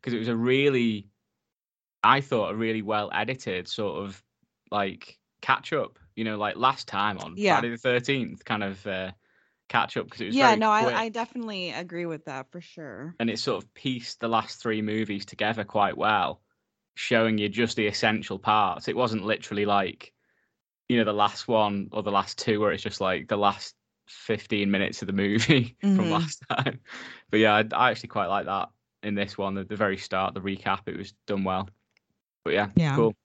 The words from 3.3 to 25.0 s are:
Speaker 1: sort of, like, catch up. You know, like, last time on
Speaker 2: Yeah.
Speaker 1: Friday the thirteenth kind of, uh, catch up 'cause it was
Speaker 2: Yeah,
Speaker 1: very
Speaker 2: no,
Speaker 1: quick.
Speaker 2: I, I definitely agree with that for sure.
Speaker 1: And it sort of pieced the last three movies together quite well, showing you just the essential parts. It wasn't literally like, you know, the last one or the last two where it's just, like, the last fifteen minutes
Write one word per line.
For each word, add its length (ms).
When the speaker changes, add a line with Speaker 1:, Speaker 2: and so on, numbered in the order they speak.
Speaker 1:
sort 380
of, 180
like, 480
catch 320
up. 260
You 80
know, 140
like, 180
last 300
time 320
on 180
Speaker 2:
Yeah. 180
Speaker 1:
Friday 160
the 80
thirteenth 640
kind 180
of, 240
uh, 260
catch 280
up 140
'cause 100
it 60
was 100
Speaker 2:
Yeah, 120
Speaker 1:
very 100
Speaker 2:
no, 120
Speaker 1:
quick. 120
Speaker 2:
I, 100
I 60
definitely 600
agree 360
with 200
that 240
for 100
sure. 600
Speaker 1:
And 100
it 80
sort 240
of 120
pieced 460
the 80
last 320
three 220
movies 420
together 400
quite 320
well, 440
showing 420
you 100
just 280
the 100
essential 520
parts. 500
It 80
wasn't 280
literally 420
like, 460
you 80
know, 80
the 80
last 340
one 460
or 100
the 80
last 280
two 200
where 140
it's 100
just, 200
like, 260
the 80
last 400
fifteen 680
minutes 300